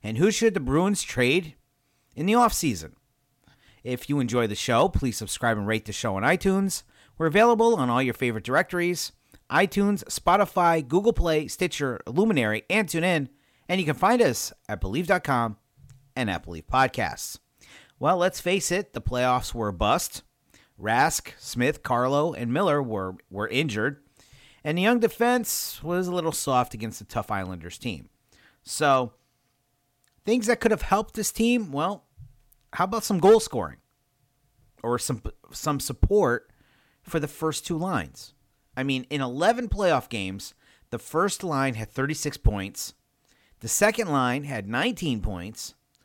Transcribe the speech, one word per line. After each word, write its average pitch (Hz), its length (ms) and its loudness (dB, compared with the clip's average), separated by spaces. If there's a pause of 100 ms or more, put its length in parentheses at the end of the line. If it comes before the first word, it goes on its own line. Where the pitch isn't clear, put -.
and 110 140 -6
who 185 140 4
should 220 220 2
the 185 60 -2
Bruins 160 420 0
trade 147 540 0 (580)
in 151 120 -6
the 202 80 2
offseason? 151 580 0 (920)
If 123 240 -8
you 147 100 0
enjoy 120 280 2
the 104 80 -2
show, 127 340 2
please 131 260 -2
subscribe 113 420 -2
and 104 80 -4
rate 107 200 -2
the 104 80 -10
show 98 240 -4
on 95 60 -4
iTunes. 190 600 0 (340)
We're 160 100 0
available 226 480 4
on 131 140 0
all 120 120 2
your 123 140 0
favorite 113 280 -2
directories, 175 720 -2 (360)
iTunes, 202 560 2
Spotify, 175 800 2
Google 196 280 2
Play, 156 340 2
Stitcher, 139 580 -4
Luminary, 127 640 2
and 185 200 0
TuneIn. 165 400 0 (400)
And 185 100 0
you 180 60 0
can 143 100 0
find 233 260 4
us 143 300 0 (160)
at 104 140 -6
Believe 139 260 -2
dot 180 160 2
com 120 320 0 (600)
and 120 120 -2
at 87 140 -4
Believe 82 240 -12
Podcasts. 127 720 -2 (580)
Well, 160 200 2
let's 180 240 0
face 180 320 0
it, 202 180 -4
the - 80 -8
playoffs 127 540 0
were 113 160 -2
a 98 40 -6
bust. 107 500 0 (540)
Rask, 120 600 0
Smith, 127 440 -2
Carlo, 139 520 0
and 120 180 -4
Miller 147 320 2
were, 98 320 -4 (140)
were 101 180 -4
injured. 131 540 0 (600)
And 156 160 -2
the 180 40 0
young 233 180 4
defense 233 840 0
was 175 260 -2
a 180 40 -4
little 165 220 -2
soft 127 400 0
against 110 260 -8
a 104 60 -16
tough - 260 -6
Islanders 90 460 -6
team. 98 320 -10 (520)
So, 135 520 0 (1120)
things 220 220 0
that 233 120 2
could 214 120 4
have 208 100 0
helped - 320 0
this - 180 -4
team, 226 400 2
well, 151 320 -4 (720)
how 175 100 0
about 196 220 -2
some 190 140 2
goal 208 200 10
scoring? 95 380 -6 (1080)
Or 120 160 0
some, 117 240 -6 (300)
some 143 260 -4
support 131 720 2 (500)
for - 200 -4
the 147 60 -4
first 156 380 -4
two 170 120 -4
lines? 143 560 -6 (420)
I 131 80 -4
mean, 131 260 -2
in 143 120 -4
eleven 185 480 0
playoff 180 400 0
games, 98 440 -8 (360)
the 117 100 -6
first 180 420 -2
line 135 340 -2
had 110 140 -8
thirty-six 139 460 -4
points. - 600 -2 (640)
The 113 80 -10
second 214 400 2
line 135 340 0
had 123 240 -8
nineteen 139 540 -2
points. 98 520 -8 (320)